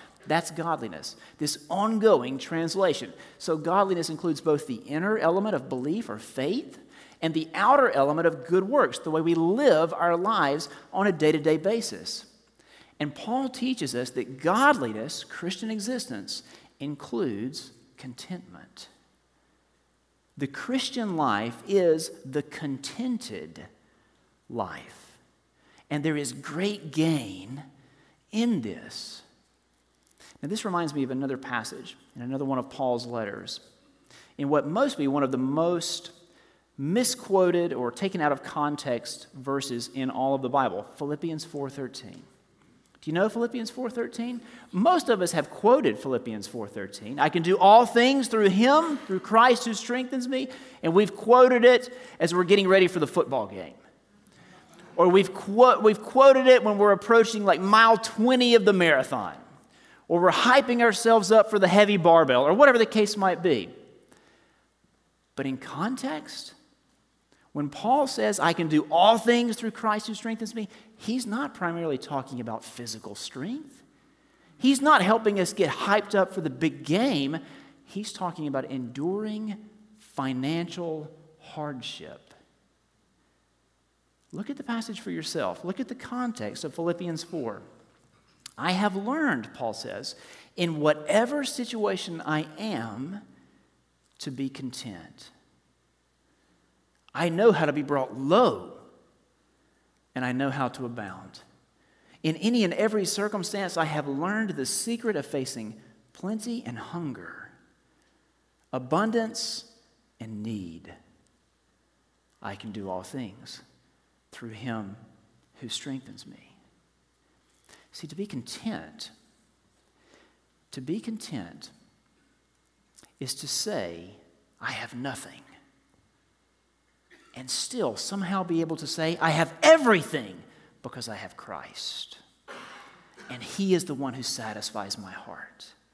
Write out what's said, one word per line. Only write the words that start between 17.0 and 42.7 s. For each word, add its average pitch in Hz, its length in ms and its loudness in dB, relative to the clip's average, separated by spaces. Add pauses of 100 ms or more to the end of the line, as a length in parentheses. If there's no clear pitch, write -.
contentment. 135 920 -16 (1500)
The 139 100 -4
Christian 233 680 -4
life 120 520 -2
is 170 440 4 (140)
the 139 180 -4
contented 139 1200 -8 (840)
life. - 680 -10 (720)
And 147 140 -4
there 156 140 0
is 135 160 -6
great 160 580 -6
gain 131 720 -2 (680)
in 220 300 0
this. - 600 -12 (1200)
Now, 143 80 -10
this 214 160 -6
reminds 170 280 -2
me 143 100 -2
of 127 80 -6
another 135 260 -4
passage - 600 -10 (180)
in 117 60 -12
another 135 240 -6
one 135 140 -2
of 127 100 -8
Paul's 123 380 -4
letters, 110 520 -8 (800)
in 143 120 -4
what 143 180 2
must 226 300 0
be 143 100 0
one 143 160 0
of 131 80 0
the 127 60 -2
most 160 720 -2 (680)
misquoted 175 960 0
or 120 180 -4
taken 190 300 -4
out 147 100 4
of 139 120 -4
context 147 920 -6
verses 135 600 -6
in 131 160 -4
all 135 240 -2
of 131 80 -6
the 127 60 -4
Bible, 117 360 -2 (120)
Philippians 151 460 -8
four 139 280 -10
thirteen. 117 500 -14 (800)